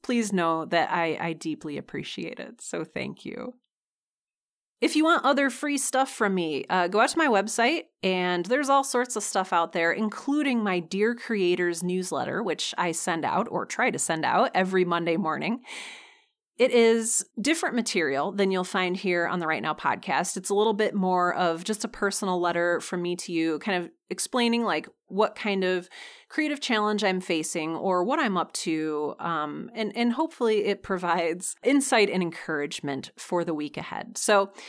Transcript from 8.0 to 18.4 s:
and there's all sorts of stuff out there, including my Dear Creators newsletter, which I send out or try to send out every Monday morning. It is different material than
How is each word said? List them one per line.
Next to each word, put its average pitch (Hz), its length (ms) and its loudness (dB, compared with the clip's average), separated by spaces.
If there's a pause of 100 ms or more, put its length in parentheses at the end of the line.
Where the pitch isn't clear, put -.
and 180 440 0
there's 262 240 2
all 277 120 6
sorts 247 320 0
of 170 80 -2
stuff 190 300 0
out 170 220 2
there, 170 180 4
including 247 720 0
my 180 160 2
Dear 202 340 0
Creators 180 680 0
newsletter, 180 600 -2
which 180 360 -2
I 175 140 0
send 160 340 -2
out 190 240 0
or - 160 -4
try 240 240 0
to 165 80 -4
send 160 260 0
out 143 300 2
every 185 320 2
Monday 170 320 0
morning. 156 420 -2 (960)
It 254 160 4
is 226 520 4 (160)
different 311 340 2
material 170 580 0
than 202 180 2